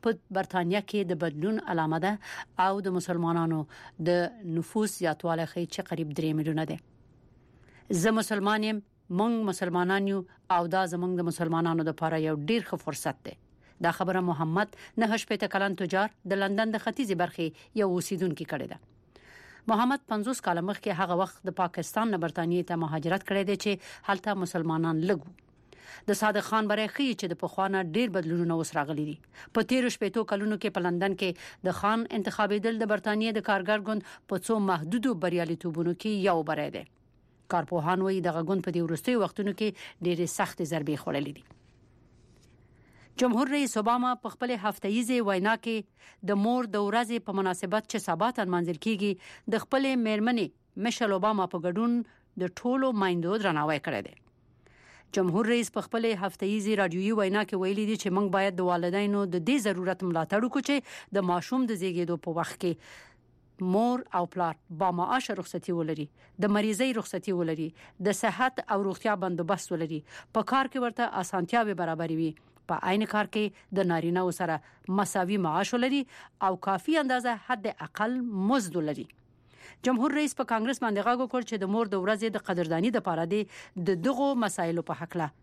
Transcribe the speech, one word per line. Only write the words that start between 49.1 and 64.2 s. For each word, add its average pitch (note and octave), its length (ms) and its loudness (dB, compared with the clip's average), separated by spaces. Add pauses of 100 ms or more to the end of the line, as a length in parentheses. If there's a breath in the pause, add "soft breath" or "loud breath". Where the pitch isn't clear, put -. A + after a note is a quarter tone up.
د A3 120 0
خپلې C4+ 400 2
مېرمنې G#3+ 420 2 (400)
مشل A3+ 300 0
اوباما G3 360 2
په F3+ 140 -4
ګډون A3 260 0 (480 loud breath)
د F3+ 200 -2
ټولو C4 320 2 (100)
میندو F3 400 0
درناوی D#3 440 2
کړی A#2 200 -2
دی. - 80 -18 (1040 loud breath)
جمهور G3 340 2
رئیس A#3+ 240 0
په G#3 100 -4
خپلې A3+ 240 0 (140)
هفته G3 280 -4
ییزې G#3+ 280 2
راډیویي F#3+ 400 2
وینا G3 240 2
کې G3+ 160 -4
ویلي G3 300 0
دي A3 120 0
چې G3+ 140 -2
موږ G3+ 100 2 (120)
باید F#3+ 200 2
د F#3 140 2
والدینو G3 540 2
د F3 100 -2 (120)
دې C4+ 80 4 (120)
ضرورت F#3 400 -2
ملاتړ E3+ 360 2
وکړو B3+ 240 -2
چې C#4+ 80 2 (420 loud breath)
د F3+ 120 2
ماشوم A3+ 400 0
د G3+ 120 -2
زیږېدو F3 420 0
په F3 60 -4 (100)
وخت - 240 -6
کې E3+ 80 2 (1000 loud breath)
مور A#3+ 320 2 (140)
او F3 160 2